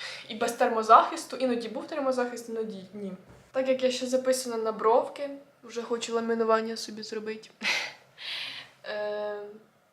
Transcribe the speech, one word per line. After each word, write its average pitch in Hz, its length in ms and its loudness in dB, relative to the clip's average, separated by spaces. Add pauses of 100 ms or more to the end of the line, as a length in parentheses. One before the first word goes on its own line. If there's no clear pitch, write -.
(280)
І 233 60 -10
без 240 180 -2
термозахисту, 240 840 6
іноді 233 320 0
був 269 180 -8
термозахист, 247 640 -2
іноді 214 360 -6 (100)
ні. 202 180 -10 (400)
Так 262 160 0
як 254 140 2
я 254 80 4
ще 254 160 -2
записана 254 500 0
на 220 160 0
бровки, 247 580 2 (320)
вже 233 200 -8
хочу 233 320 -2
ламінування 226 640 2
собі 214 260 -10
зробити. 214 480 -10 (100)
<laughs> - 0 - (1300)
Е, 208 520 -4 (520)